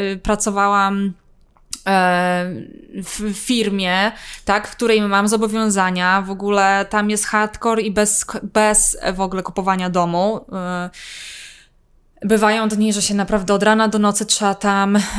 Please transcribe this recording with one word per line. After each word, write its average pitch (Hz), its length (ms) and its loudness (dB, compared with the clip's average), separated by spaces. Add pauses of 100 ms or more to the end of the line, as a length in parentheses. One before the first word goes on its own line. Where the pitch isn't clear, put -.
(140)
y, 190 40 -8
pracowałam, 202 960 0 (720)
e, 180 640 2 (520)
w, - 160 -8 (140)
w 190 40 -6
firmie, 202 720 0 (340)
tak, 208 220 0
w - 80 -16
której 226 260 2
mam 202 260 2
zobowiązania. 196 920 0
W 190 100 -8
ogóle 196 580 2
tam 208 200 0
jest 208 160 0
hardcore 220 560 0
i 214 100 -4
bez, 208 340 0 (180)
bez 214 540 2 (160)
w 185 80 -4
ogóle 185 220 -4
kupowania 185 460 -2
domu. 180 560 0 (400)
Y, 180 40 -12 (1400)
bywają 220 420 2
dni, 214 240 2
że 202 80 -2
się 202 120 -2
naprawdę 202 400 0
od 202 100 2
rana 220 240 4
do 208 120 0
nocy 208 260 2
trzeba 196 300 0
tam, 196 420 2 (220)